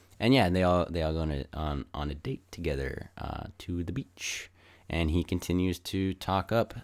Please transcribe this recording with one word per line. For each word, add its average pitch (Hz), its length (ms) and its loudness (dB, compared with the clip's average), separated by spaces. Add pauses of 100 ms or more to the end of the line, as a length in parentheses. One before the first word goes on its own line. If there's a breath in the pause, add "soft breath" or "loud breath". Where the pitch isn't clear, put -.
(180 soft breath)
And 117 140 4
yeah, 117 160 8
they 92 140 4
all, 90 260 6
they 82 140 0
all 80 100 2
go 80 80 0
on 80 100 0
a, 69 220 -2
on, 73 400 -2
on 73 180 -4
a 71 40 -6
date - 360 -8
together, 69 680 -6
uh, - 300 -8 (100)
to 87 260 -4
the 87 80 -6
beach. - 580 -8 (380 soft breath)
And 82 220 2
he 85 120 4
continues 90 580 0
to 95 340 -2
talk 95 380 -2
up 113 320 2